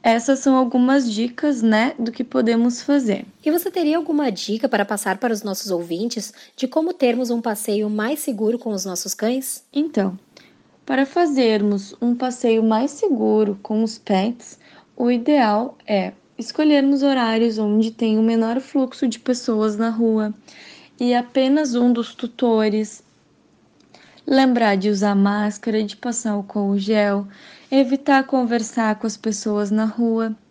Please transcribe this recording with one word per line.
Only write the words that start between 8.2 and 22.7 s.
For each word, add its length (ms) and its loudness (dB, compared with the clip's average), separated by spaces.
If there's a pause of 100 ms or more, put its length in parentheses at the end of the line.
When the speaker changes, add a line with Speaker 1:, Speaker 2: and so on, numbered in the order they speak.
Speaker 2:
com 140 -6
os 120 -6
nossos 300 -8
cães? 580 -4
Speaker 1:
Então, 460 -2 (680)
para 200 0
fazermos 960 0
um 140 2
passeio 480 0
mais 280 2
seguro 720 0
com 220 -2
os 160 -6
pets, 580 -4 (400)
o 140 0
ideal 680 2 (100)
é 260 -2 (240)
escolhermos 680 2
horários 560 2
onde 320 2
tem 260 0
o 60 4
menor 360 2
fluxo 480 -2
de 120 -4
pessoas 580 -2
na 120 0
rua 440 0 (680)
e 140 2
apenas 640 2
um 180 4
dos 220 -4
tutores. 880 -2 (1200)